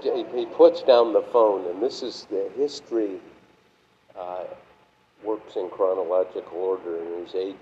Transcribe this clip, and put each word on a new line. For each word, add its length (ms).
he, 240
he 80
puts 380
down 300
the 80
phone, 460
and 140
this 220
is 260
the 280
history, 640
uh, 240
works 320
in 140
chronological 880
order, 420
and 260
his 80
aide 280